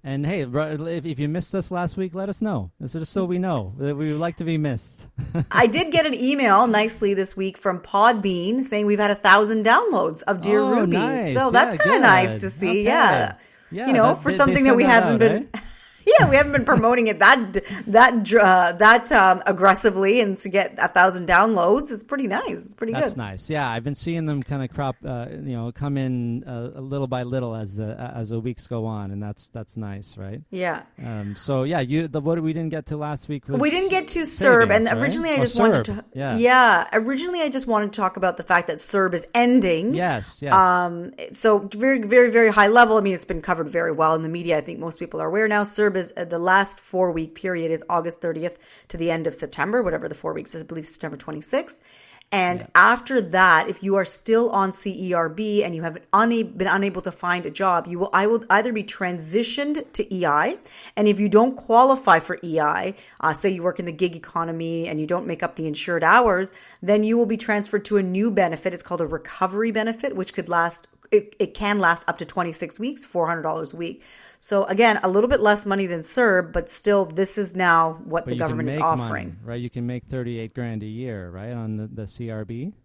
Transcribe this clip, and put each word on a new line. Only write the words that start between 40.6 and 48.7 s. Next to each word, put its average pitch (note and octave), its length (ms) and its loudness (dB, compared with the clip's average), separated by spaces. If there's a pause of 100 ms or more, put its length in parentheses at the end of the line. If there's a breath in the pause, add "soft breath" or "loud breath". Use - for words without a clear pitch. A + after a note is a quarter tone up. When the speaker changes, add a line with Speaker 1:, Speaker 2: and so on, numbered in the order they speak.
Speaker 2:
so G3+ 420 0
very, B3+ 300 2
very, A#3+ 300 6
very A#3 180 6
high G#3 160 6
level. A3 300 6
I G#3+ 60 4
mean, G3 120 0
it's F3 100 -8
been E3+ 160 -6
covered E3 280 -2
very E3 240 -2
well D#3+ 240 2
in D#3+ 80 -4
the D#3+ 40 -6
media. E3 300 -2
I D3+ 40 -4
think - 180 -12
most E3 180 -10
people D#3+ 220 -10
are D#3+ 80 -4
aware G#3 180 0
now. G#3 160 0
serb G#3 300 0
is, F3+ 240 -4
uh, F3 80 -6
the E3+ 140 -6
last F#3 420 0
four-week E3 540 -2
period E3+ 360 -4
is D#3+ 200 -4
August E3+ 320 -4
thirtieth E3 340 -6 (320 soft breath)